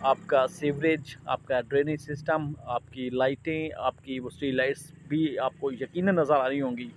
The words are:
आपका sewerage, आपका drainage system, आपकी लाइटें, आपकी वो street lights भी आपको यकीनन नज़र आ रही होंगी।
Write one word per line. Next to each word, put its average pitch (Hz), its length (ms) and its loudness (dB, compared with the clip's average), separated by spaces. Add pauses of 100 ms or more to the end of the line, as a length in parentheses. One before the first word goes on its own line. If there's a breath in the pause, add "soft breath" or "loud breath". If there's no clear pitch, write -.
आपका 135 420 4
sewerage, 147 680 0 (120)
आपका 127 320 0
drainage 143 400 0
system, 151 560 -2 (100)
आपकी 123 440 -6
लाइटें, 139 600 0
आपकी 131 460 -4
वो 123 120 -8
street 135 240 -4
lights 131 380 -2 (160)
भी 147 280 0
आपको 131 360 -2
यकीनन 175 480 0
नज़र 147 140 4
आ 131 120 4
रही 139 120 0
होंगी। 123 380 -4